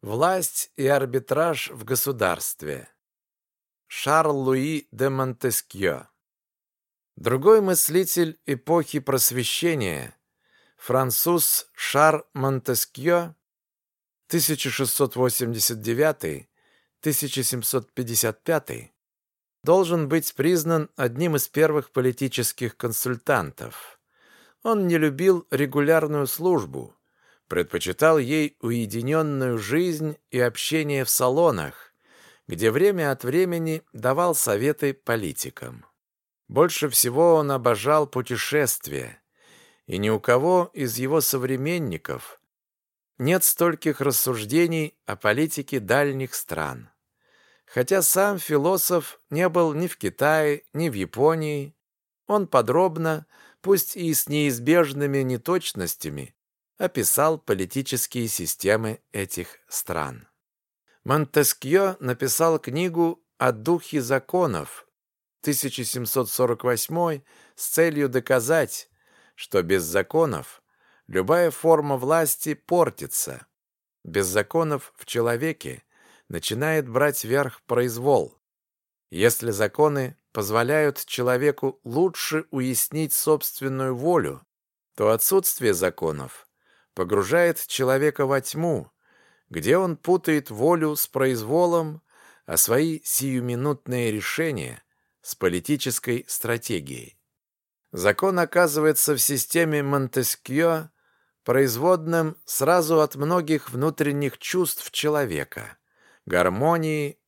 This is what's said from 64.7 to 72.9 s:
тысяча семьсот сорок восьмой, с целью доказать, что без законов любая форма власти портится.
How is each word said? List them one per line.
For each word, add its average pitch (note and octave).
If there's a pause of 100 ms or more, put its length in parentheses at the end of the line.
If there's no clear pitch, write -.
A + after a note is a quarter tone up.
тысяча C3+
семьсот B2
сорок A#2+
восьмой, D3+ (320)
с -
целью D3+
доказать, B2+ (460)
что -
без F2
законов F#2+ (460)
любая D#3
форма D3+
власти D3+
портится. - (580)